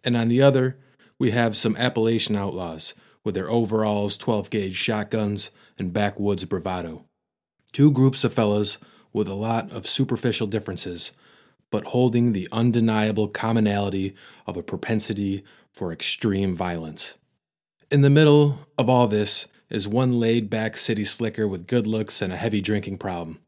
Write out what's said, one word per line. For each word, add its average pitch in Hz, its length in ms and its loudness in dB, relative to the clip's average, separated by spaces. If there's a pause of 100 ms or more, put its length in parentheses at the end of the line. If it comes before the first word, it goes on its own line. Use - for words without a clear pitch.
And 120 140 0
on 117 120 0
the 120 120 2
other, 131 380 4 (400)
we 120 140 2
have 117 220 2
some 107 220 0
Appalachian 113 600 0
outlaws 90 580 -6 (280)
with 104 120 -4
their 92 160 -4
overalls, 107 640 0
twelve-gauge 101 580 -2
shotguns, 104 760 -2 (280)
and 90 140 -4
backwoods 101 540 -2
bravado. 85 580 -6 (680)
Two 147 220 6
groups 135 320 2
of 113 80 0
fellas 104 460 0 (340)
with 101 160 -2
a 98 60 -8
lot 110 380 -4
of 104 140 -10
superficial 120 600 -2
differences, 95 680 -6 (580)
but 107 180 -4
holding 120 440 2
the 95 180 -4
undeniable 110 800 2
commonality 101 840 0 (320)
of 87 100 -8
a 85 60 -6
propensity 101 840 -4 (260)
for 87 220 -6
extreme 95 640 0
violence. 82 640 -6 (720)
In 143 100 4
the 139 80 8
middle 147 520 6 (180)
of 120 100 2
all 123 180 6
this 104 420 -2 (200)
is 104 200 -4
one 123 320 2
laid-back 110 560 0
city 107 280 -2
slicker 107 440 -2
with 92 180 -6
good 117 220 0
looks 110 340 -4
and 90 100 -4
a 90 40 -6
heavy 107 240 -2
drinking 98 360 -2
problem. 85 520 -8